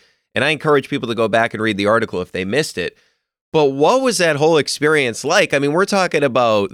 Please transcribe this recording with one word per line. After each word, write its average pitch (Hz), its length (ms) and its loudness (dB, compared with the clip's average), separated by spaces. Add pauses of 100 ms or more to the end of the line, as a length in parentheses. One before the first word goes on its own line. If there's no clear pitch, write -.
(360)
and 110 80 0
I 143 60 0
encourage 147 400 0
people 123 180 -6
to 117 80 -4
go 113 140 0
back 113 240 0
and 107 100 -6
read 110 140 -2
the 101 80 0
article 107 360 0
if 90 120 -10
they 92 100 -4
missed 120 340 -4
it. 87 200 -6 (560)
But 151 140 4
what 151 340 2
was 247 160 0
that 165 180 0
whole 156 220 2
experience 143 680 -2
like? 165 300 0
I 143 60 2
mean, 143 120 0
we're 180 140 0
talking 180 360 0
about 117 520 2